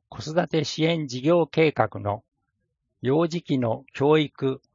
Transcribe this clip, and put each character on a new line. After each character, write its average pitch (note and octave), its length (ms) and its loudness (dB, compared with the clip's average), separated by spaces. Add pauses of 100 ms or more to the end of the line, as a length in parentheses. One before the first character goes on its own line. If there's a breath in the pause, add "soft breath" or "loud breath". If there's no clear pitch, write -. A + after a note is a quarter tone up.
子 - 120 -16
育 D#3 280 -4
て D#3+ 160 -2
支 D#3 200 -4
援 D#3+ 240 0
事 B2 140 -8
業 E3 260 2
計 D#3 280 2
画 G#2+ 240 -2
の G#2 240 -4 (800)
幼 D3+ 260 2
児 E3 140 -6
期 C#3+ 160 -2
の A#2+ 340 -2
教 D3+ 280 4
育、 C3+ 420 -4 (140)